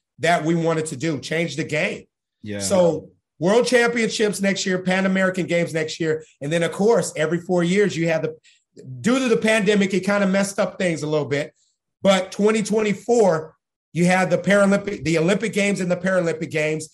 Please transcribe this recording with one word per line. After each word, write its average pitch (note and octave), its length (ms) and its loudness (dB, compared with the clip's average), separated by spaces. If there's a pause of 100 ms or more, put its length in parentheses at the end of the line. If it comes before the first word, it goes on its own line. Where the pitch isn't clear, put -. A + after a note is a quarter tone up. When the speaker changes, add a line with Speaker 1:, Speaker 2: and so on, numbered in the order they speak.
(200)
Speaker 1:
that D#3+ 240 2
we E3 100 2
wanted D#3+ 320 0
to E3 100 -8
do: D#3 220 -4
change D#3 380 -6
the D#3 80 -4
game. D#3 400 -4 (380)
Speaker 2:
Yeah. G2+ 180 -8
Speaker 1:
So E3+ 500 0 (280)
World G#3+ 280 2
Championships A#3 760 0
next G3 240 -2
year, F#3 180 -2
Pan F#3 240 0
American F#3+ 400 0
Games E3 280 -2
next D#3 240 -4
year, D#3 260 -2 (160)
and C#3+ 120 -6
then, E3+ 100 0
of D#3+ 100 -2
course, G3 440 2
every D#3+ 240 0
four F3 240 0
years F#3 320 2
you E3 120 -2
have D#3+ 140 0
the, D#3 140 -6 (640)
due A#3+ 180 2
to C4 100 0
the A3+ 80 2
pandemic, G#3 580 2
it F#3 60 0
kinda G3+ 260 0
messed G3 320 0
up F#3+ 200 -2
things E3+ 240 -2
a D3+ 40 -6
little D3+ 200 -2
bit. C#3+ 260 -4 (500)
But F#3+ 280 2
twenty A3 320 2
twenty-four, G#3 920 0 (360)
you E3 140 0
have F3+ 240 2
the F3 80 2
Paralympic, G3 640 2
the D#3+ 140 2
Olympic G3 360 0
Games G3+ 260 0
and F3+ 100 -2
the F3 60 0
Paralympic F3 540 -2
Games D#3 440 -2